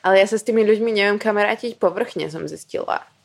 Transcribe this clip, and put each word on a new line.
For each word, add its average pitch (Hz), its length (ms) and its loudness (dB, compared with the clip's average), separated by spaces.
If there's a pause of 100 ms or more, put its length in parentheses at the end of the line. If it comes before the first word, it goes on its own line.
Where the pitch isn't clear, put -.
Ale 190 160 6
ja 202 80 2
sa 220 80 -2
s - 80 -12
tými 226 160 2
ľuďmi 220 320 2
neviem 208 240 2
kamarátiť 214 640 -2
povrchne, 165 480 -2
som 160 160 -10
zistila. - 560 -8 (240)